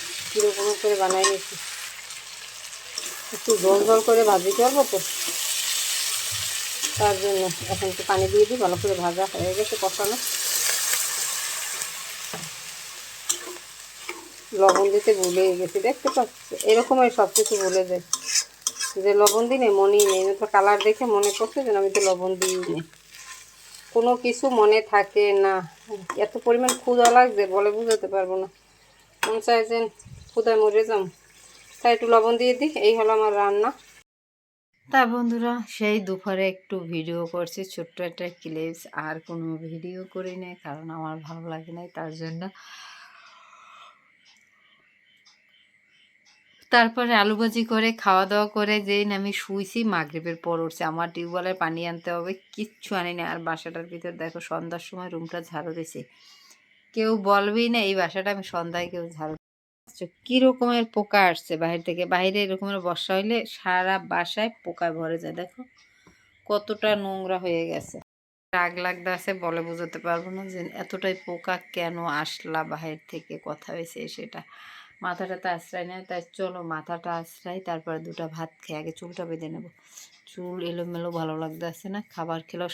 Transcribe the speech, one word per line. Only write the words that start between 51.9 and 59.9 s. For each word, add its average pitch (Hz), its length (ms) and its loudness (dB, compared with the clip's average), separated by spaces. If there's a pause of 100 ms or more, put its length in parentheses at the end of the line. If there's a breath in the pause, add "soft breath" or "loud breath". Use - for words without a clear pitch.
আনতে 170 200 -10
হবে, 170 200 -6 (240)
কিচ্ছু - 400 -12
আনি 175 240 -4
না। 170 120 -4
আর 170 160 -6
বাসাটার 165 400 -8
ভিতর 170 340 -12
দেখো, 165 180 -10 (100)
সন্ধ্যার 165 380 -8
সময় 185 240 -12
রুমটা 165 280 -10 (100)
ঝাড়ু 160 240 -8
দিছি, 165 280 -12 (920 soft breath)
কেউ 220 140 0 (200)
বলবেই 208 400 4
না 233 180 2
এই 196 80 2
বাসাটা 190 360 0
আমি 196 220 -4
সন্ধ্যায় 175 400 -4
কেউ 175 120 -6 (100)
ঝাড়ু। 156 200 -8 (500)
আচ্ছা, - 200 -14 (180)